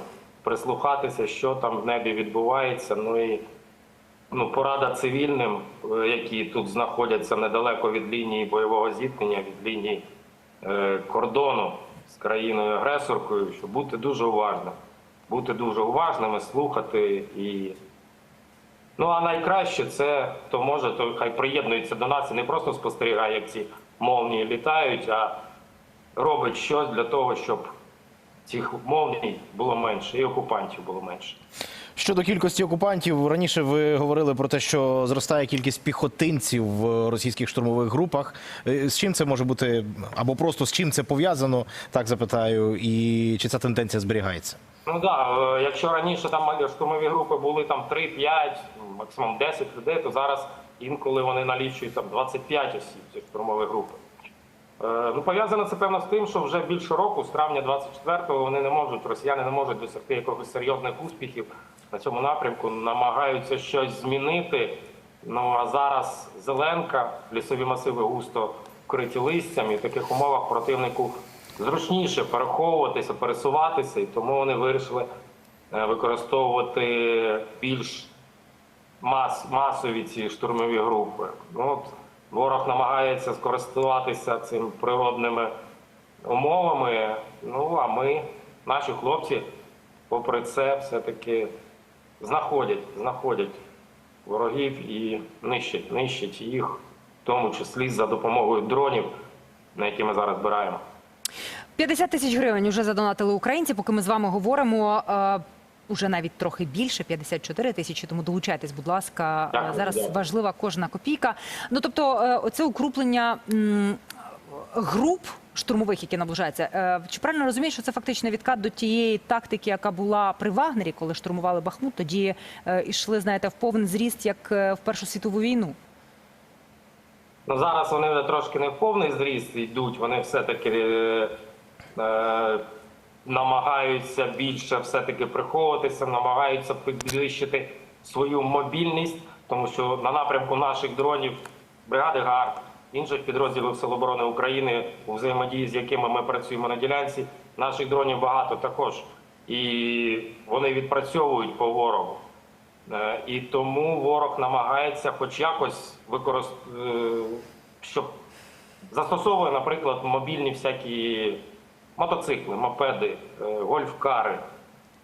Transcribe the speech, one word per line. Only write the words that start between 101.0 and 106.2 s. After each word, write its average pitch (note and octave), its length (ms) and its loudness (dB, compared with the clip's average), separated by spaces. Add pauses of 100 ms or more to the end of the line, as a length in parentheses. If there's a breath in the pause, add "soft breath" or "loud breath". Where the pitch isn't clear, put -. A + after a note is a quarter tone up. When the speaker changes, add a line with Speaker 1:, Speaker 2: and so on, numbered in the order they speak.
Speaker 3:
П'ятдесят D#4+ 340 2
тисяч B3+ 260 2
гривень A3 300 4
уже G#3 180 2
задонатили G3+ 500 2
українці, C#4 400 2
поки G3+ 180 0
ми G#3+ 100 4
з F3+ 60 -4
вами G#3+ 200 4
говоримо. G#3+ 800 4
Е, G3 320 2 (500)
уже G3 180 0
навіть E3+ 240 0